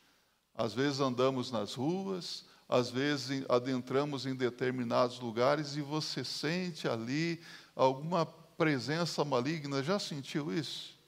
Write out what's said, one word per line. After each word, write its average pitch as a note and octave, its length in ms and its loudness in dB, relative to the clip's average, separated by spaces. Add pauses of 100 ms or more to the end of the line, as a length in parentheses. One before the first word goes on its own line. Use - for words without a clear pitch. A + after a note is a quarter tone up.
(540)
Às A2 200 0
vezes C3+ 260 0
andamos B2+ 520 2
nas G#2+ 220 -2
ruas, F3+ 720 -4 (240)
às B2 220 4
vezes C3+ 580 0
adentramos B2+ 800 0
em C3+ 100 -2
determinados B2 880 0
lugares C#3 560 2
e D3+ 40 -2
você D3 440 -4
sente E3+ 600 -4
ali D3 560 -2 (320)
alguma D3 520 2
presença D#3 1000 0
maligna. C#3 580 0
Já F3 160 2
sentiu D3 540 -4
isso? - 560 -6